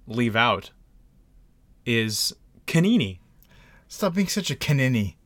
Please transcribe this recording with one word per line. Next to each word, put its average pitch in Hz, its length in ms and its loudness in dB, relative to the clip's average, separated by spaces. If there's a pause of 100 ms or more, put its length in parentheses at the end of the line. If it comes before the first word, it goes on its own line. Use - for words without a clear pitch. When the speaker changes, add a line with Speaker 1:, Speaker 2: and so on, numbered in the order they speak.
Speaker 1:
leave 113 300 -2
out, 113 340 2 (1120)
is 113 480 0 (340)
Canini. 165 520 2 (720)
Speaker 2:
Stop 185 260 -4
being 190 140 0
such - 220 -4
a 143 60 -2
canini. 127 680 0